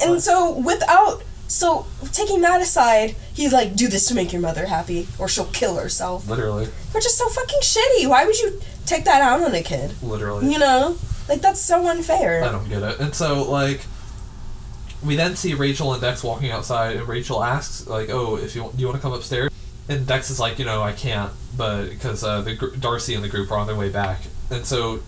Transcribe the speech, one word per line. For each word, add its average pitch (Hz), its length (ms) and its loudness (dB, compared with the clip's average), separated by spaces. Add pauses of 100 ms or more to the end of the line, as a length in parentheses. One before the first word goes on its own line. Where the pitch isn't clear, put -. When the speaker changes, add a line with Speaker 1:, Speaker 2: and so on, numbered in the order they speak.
Speaker 1:
And 330 120 4
Speaker 2:
Like 349 80 4
Speaker 1:
so 349 320 4
without, 349 720 4 (240)
so 330 360 2 (280)
taking 392 300 2
that 349 200 6
aside, 226 540 4 (180)
he's 285 180 2
like, 220 220 4
"Do 233 140 4
this 190 180 2
to 247 80 2
make 180 180 0
your 175 80 -2
mother 165 260 -2
happy, 170 420 -2 (100)
or 185 100 -4
she'll - 180 -2
kill - 300 0
herself." 180 520 -4
Speaker 2:
Literally. 110 380 -2 (260)
Speaker 1:
Which 440 120 0
is 480 140 2
so 480 100 0
fucking 508 320 -2
shitty. 453 480 4
Why 269 160 6
would 427 140 4
you 427 220 -2 (260)
take 320 180 -2
that 294 160 8
out 269 220 4
on 285 100 2
a 165 120 0
kid? 139 360 -4
Speaker 2:
Literally. 107 520 -2
Speaker 1:
You 302 80 2
know? 277 360 4 (320)
Like, 285 140 2
that's 381 180 6
so 349 280 4
unfair. 320 560 2
Speaker 2:
I - 80 0
don't 104 160 -4
get 104 160 -2
it. 107 160 -4
And 147 160 -2
so, 143 340 0
like, 139 300 0 (1200)
we 147 120 0
then 175 200 0
see 170 180 -2
Rachel 139 380 0
and 120 80 -4
Dex 123 220 -2
walking 120 300 -4
outside, 113 440 -2
and 113 120 -6
Rachel 120 340 -4
asks, 127 460 -4
like, 110 220 -4
"Oh, 120 260 -2
if - 180 -6
you, 117 80 -6 (120)
do 127 60 -4
you 127 60 0
wanna 131 140 -4
come 131 120 -4
upstairs?" 127 380 -2 (380)
And 139 180 -2
Dex 131 240 -2
is 123 100 -6
like, 113 200 -2
"You 131 40 -4
know, 107 180 -2
I 104 100 -2
can't," 104 400 -4 (240)
but, 101 440 -4
'cause, 107 240 -6
uh, 104 180 -2
the 110 120 -6
gr-, - 220 -6
Darcy 117 380 -2
and 104 100 -4
the 101 40 -4
group 98 220 -4
are 107 80 0
on 104 80 0
their 107 100 -2
way 101 120 -2
back. 95 320 -2 (300)
And 120 140 -4
so 117 440 -2